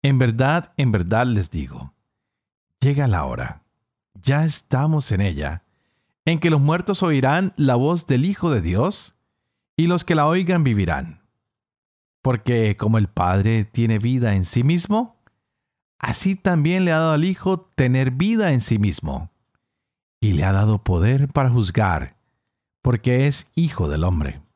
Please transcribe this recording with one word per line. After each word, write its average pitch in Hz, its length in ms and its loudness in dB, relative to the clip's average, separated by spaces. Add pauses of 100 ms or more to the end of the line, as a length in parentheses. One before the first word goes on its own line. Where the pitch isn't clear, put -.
En 139 160 2
verdad, 131 600 0
en 127 160 2
verdad 110 340 0
les 101 240 -2
digo, 67 420 -12 (840)
llega 139 300 2
la 85 160 0
hora, 60 380 -8 (500)
ya 139 320 0
estamos 147 680 -2
en 95 80 0
ella, 80 440 -4 (600)
en 160 160 0
que 165 100 0
los 151 120 2
muertos 175 420 0
oirán 156 540 0
la 135 180 2
voz 156 320 -2
del 131 160 2
Hijo 180 260 -2
de 117 120 0
Dios, 98 560 -4 (600)
y 165 100 2
los 175 160 0
que 175 100 -2
la 151 140 2
oigan 175 360 0
vivirán. 85 580 -2 (1000)
Porque 113 560 0
como 110 220 0
el 101 80 2
Padre 98 580 0
tiene 113 320 0
vida 117 380 0
en 92 100 0
sí 123 180 -2
mismo, 196 520 -2 (840)
así 190 380 -4
también 180 500 0
le 170 60 2
ha 160 80 2
dado 160 140 0
al 151 100 2
Hijo 185 380 -2 (120)
tener 131 380 2
vida 196 400 0
en 127 100 2
sí 110 160 -2
mismo, 80 540 -4 (880)
y 104 140 2
le 76 100 2
ha 95 80 2
dado 104 320 2
poder 120 460 2
para 135 200 0
juzgar, 92 680 0 (680)
porque 123 420 0
es 139 300 -4
Hijo 139 340 -2
del 76 140 -2
Hombre. 78 380 -2 (140)